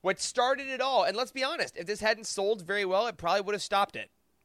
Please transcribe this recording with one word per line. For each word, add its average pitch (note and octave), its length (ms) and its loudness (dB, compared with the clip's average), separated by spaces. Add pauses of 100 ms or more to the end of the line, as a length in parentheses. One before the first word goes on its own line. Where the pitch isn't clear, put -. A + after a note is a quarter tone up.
What F#3+ 200 -2
started C4+ 460 0
it C4 140 -4
all, B3+ 220 4
and F#3+ 140 0
let's B3 140 -4
be C4 120 -2
honest, C#4 320 -2
if E3+ 120 -10
this G#3 120 -4
hadn't A3 280 0
sold G3+ 340 0
very G3 240 -2
well, G3 220 2
it G3+ 100 -6
probably F3 240 2
would G3+ 140 -2
have F#3 80 -6
stopped G3+ 320 2
it. G#2+ 160 -10 (340)